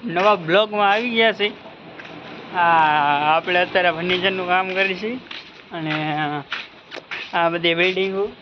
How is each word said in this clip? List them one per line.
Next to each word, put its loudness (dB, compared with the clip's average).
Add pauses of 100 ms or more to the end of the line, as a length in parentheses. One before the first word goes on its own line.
નવા 2 (120)
બ્લોગમાં 2
આવી 0
ગયા 2
છીએ. 0 (1040)
આ 2 (680)
આપણે 2
અત્યારે 2
ફર્નિચરનું -2
કામ 2
કરીએ 0
છીએ -6 (580)
અને -4 (1400)
આ 2
બધી 0
બિલ્ડિંગો 0 (160)